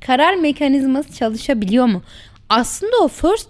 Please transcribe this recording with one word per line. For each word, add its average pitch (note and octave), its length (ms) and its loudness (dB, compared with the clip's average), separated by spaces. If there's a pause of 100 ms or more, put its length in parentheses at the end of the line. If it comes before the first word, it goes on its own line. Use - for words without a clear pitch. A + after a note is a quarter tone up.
Karar D4+ 300 2
mekanizması C#4 800 0
çalışabiliyor A3+ 720 0
mu? G3 160 0 (480)
Aslında B3 520 0
o D#4+ 60 4
first F4+ 420 -2